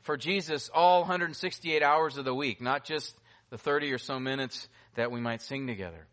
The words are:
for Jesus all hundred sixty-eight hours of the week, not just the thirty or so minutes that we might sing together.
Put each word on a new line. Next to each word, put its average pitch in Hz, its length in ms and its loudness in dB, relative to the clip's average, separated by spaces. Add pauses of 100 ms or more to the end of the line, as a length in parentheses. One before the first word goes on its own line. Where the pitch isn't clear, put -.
for 151 160 -4
Jesus 156 540 -4
all 175 320 8
hundred 175 320 -2
sixty-eight 165 460 -2
hours 147 360 4
of 139 80 -4
the 131 80 0
week, 127 280 -2
not 131 240 0
just 156 300 -6 (340)
the 120 80 -14
thirty 147 340 0
or 127 60 -2
so 131 220 -6
minutes 131 480 -6 (260)
that 120 180 -2
we 120 80 -6
might 117 220 -4
sing 135 240 -8
together. 92 480 -8